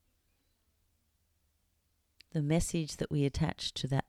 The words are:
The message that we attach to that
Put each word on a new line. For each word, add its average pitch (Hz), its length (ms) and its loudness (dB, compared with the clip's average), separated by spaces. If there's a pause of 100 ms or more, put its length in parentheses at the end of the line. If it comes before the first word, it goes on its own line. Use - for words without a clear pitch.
(2250)
The 160 80 2
message 160 560 0
that - 140 -6
we 147 120 2
attach - 520 -2
to - 140 -4
that 135 200 2